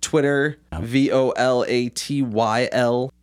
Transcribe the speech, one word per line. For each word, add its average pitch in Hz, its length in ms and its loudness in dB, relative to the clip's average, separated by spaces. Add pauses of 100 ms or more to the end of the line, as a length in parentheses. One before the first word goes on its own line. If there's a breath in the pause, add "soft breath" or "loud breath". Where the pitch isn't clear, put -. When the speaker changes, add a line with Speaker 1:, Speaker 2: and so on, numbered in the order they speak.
Speaker 1:
Twitter, 143 560 0 (160)
Speaker 2:
Yep. 80 80 -8
Speaker 1:
V 131 320 0
O 131 180 2
L 123 360 2
A 123 220 0
T 143 320 -4
Y 113 520 0
L 123 500 0